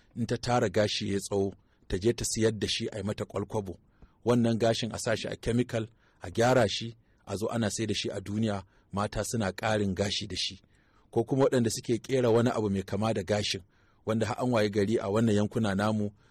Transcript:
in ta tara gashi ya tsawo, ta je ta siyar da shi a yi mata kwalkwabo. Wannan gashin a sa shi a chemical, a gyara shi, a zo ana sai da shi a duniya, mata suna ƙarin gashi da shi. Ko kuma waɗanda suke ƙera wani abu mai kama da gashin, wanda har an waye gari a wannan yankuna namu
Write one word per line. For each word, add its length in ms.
in 100
ta 100
tara 320
gashi 440
ya 80
tsawo, 320
ta 100
je 140
ta 120
siyar 340
da 100
shi 200
a 100
yi 40
mata 220
kwalkwabo. 540
Wannan 340
gashin 340
a 60
sa 180
shi 120
a 80
chemical, 500
a 80
gyara 380
shi, 280
a 100
zo 120
ana 220
sai 160
da 80
shi 160
a 100
duniya, 440
mata 320
suna 280
ƙarin 420
gashi 320
da 100
shi. 240
Ko 140
kuma 200
waɗanda 260
suke 320
ƙera 300
wani 180
abu 200
mai 120
kama 320
da 80
gashin, 400
wanda 200
har 140
an 100
waye 200
gari 280
a 100
wannan 260
yankuna 420
namu 340